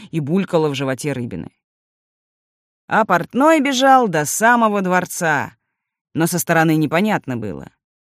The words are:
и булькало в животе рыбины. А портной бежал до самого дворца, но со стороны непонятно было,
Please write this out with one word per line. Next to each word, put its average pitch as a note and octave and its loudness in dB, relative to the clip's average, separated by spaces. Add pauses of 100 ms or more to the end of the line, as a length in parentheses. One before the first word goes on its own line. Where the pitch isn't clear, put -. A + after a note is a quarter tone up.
(100)
и D#3+ -4
булькало D#3+ 0
в C#3+ -4
животе C3+ -6
рыбины. A#2 -8 (1400)
А G#3+ 0
портной C4 2
бежал C4 4
до D#3 0
самого A3 2
дворца, F3+ -2 (560)
но D#3+ 0
со E3+ -2
стороны D#3+ 2
непонятно D#3 -2
было, F2+ -10 (360)